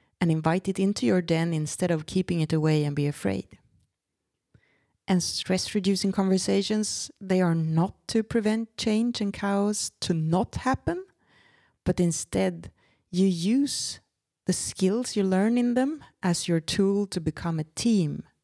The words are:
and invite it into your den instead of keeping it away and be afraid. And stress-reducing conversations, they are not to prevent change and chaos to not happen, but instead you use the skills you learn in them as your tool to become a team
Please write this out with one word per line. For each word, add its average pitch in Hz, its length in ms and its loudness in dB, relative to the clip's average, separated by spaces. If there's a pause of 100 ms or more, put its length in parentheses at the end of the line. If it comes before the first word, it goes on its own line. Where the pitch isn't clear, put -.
(200)
and 170 100 2
invite 160 380 0
it 190 100 -2
into 202 280 0
your 185 160 4
den 165 320 0
instead 160 380 -2
of 156 140 -2
keeping 180 340 -2
it 156 120 0
away 156 320 4
and 143 120 -2
be 143 100 0
afraid. - 400 -2 (1600)
And 180 160 2
stress-reducing 190 880 -2
conversations, 196 1080 0
they 185 200 0
are 175 140 4
not 160 400 0 (140)
to 220 160 0
prevent 220 520 -2
change 233 440 0
and 202 120 -2
chaos 202 680 -2
to - 120 -2
not 165 440 0
happen, 330 480 -2 (800)
but 185 160 0
instead 175 720 -2 (400)
you 185 140 4
use 196 760 0 (460)
the 185 60 0
skills 202 600 -2
you 208 80 0
learn 190 340 2
in 240 180 2
them 277 280 0 (220)
as 175 240 0
your 170 100 4
tool 196 480 0
to 185 140 -6
become 160 400 -4
a 156 40 -2 (120)
team 165 480 2 (200)